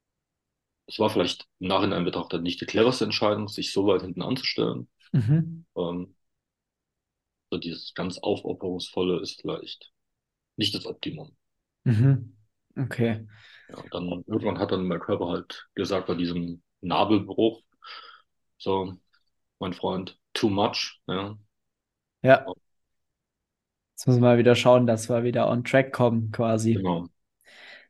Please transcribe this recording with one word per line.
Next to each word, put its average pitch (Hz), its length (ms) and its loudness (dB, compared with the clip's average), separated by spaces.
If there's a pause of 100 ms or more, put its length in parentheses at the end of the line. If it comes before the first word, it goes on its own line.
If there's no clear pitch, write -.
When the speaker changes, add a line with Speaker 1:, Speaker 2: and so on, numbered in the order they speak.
(880)
Speaker 1:
es - 120 -6
war 107 100 4
vielleicht 95 380 -2 (120)
im 92 80 -6
Nachhinein 95 380 0
betrachtet 87 380 -4
nicht 87 180 -6
die - 40 -10
cleverste 117 400 2
Entscheidung, 104 420 0
sich - 240 -8
so 98 160 0
weit 92 140 4
hinten 87 200 -8
anzustellen. - 680 -4 (240)
Speaker 2:
Mhm. 160 520 2 (120)
Speaker 1:
Ähm, 87 380 -4 (1400)
so 92 80 -4
dieses - 340 -10
ganz 90 240 -6
Aufopferungsvolle 90 1040 -4
ist - 200 -12
vielleicht - 500 -10 (640)
nicht 104 180 -2
das - 120 -8
Optimum. - 500 -12 (480)
Speaker 2:
Mhm. 120 480 2 (440)
Okay. 113 480 -2 (420)
Speaker 1:
Ja, - 100 -20
und - 160 -18
dann 90 340 -6
irgendwann 104 320 -2
hat 98 120 -2
dann 92 160 -2
mein 85 120 -2
Körper 92 300 -4
halt - 460 -8
gesagt, 95 320 -2
bei 87 80 -2
diesem 85 460 -4 (200)
Nabelbruch, 98 800 2 (960)
„So, 95 400 -4 (640)
mein 92 140 -6
Freund, 92 460 -6 (140)
too 110 160 2
much“, - 580 -2
ja. 101 300 -6 (840)
Speaker 2:
Ja. 131 240 6 (1500)
Jetzt - 120 -10
müssen 123 140 6
wir 120 160 8
wieder 120 180 8
schauen, 123 320 6
dass 113 220 0
wir 120 140 0
wieder 120 260 2
on 120 140 0
track 135 300 2
kommen, 113 380 2
quasi. 113 420 2
Speaker 1:
Genau. 87 360 -2 (800)